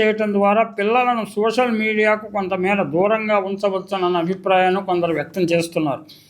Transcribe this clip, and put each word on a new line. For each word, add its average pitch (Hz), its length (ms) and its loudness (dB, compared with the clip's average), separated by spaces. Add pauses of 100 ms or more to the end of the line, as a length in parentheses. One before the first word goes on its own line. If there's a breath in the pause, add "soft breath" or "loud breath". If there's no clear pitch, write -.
చేయటం 214 320 2
ద్వారా 202 300 4
పిల్లలను 226 640 0
సోషల్ 226 460 0
మీడియాకు 214 600 0
కొంతమేర 190 500 0
దూరంగా 208 560 0
ఉంచవచ్చునన్న 190 800 -2
అభిప్రాయాన్ని 185 640 0
కొందరు 175 300 -2
వ్యక్తం 156 300 -4
చేస్తున్నారు. 165 640 -2 (260 soft breath)